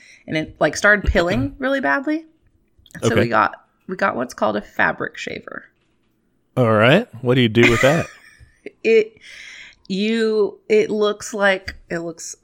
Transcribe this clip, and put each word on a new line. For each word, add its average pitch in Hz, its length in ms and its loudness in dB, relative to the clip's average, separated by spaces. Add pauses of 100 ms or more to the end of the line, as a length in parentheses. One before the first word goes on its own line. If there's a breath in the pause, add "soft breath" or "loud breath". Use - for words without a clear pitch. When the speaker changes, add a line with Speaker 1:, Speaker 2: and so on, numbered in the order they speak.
(280 loud breath)
Speaker 1:
and 156 100 -4
it, - 240 -8
like, 156 160 0
started 208 340 2
pilling 214 440 0
Speaker 2:
<clears throat> - 40 -16
Speaker 1:
really 269 220 -2
badly. 285 440 -2 (760)
So 117 100 -2
Speaker 2:
Okay. 123 120 2
Speaker 1:
we 117 40 0
got, 110 380 0 (220)
we 185 100 -10
got 202 180 -2
what's 240 180 -6
called 208 220 -2
a 208 60 -4
fabric - 560 -4
shaver. - 480 -14 (920)
Speaker 2:
All 120 160 2
right. 127 340 4 (160)
What 127 140 2
do 131 60 4
you 117 80 4
do 117 200 4
with 117 120 0
that? 143 300 2
Speaker 1:
<laughs> - 720 -20
It, 220 340 2 (680 loud breath)
you, 214 720 -2 (100)
it 214 200 2
looks 208 440 -4
like, 196 420 -2 (140)
it 170 100 -6
looks, 165 440 -12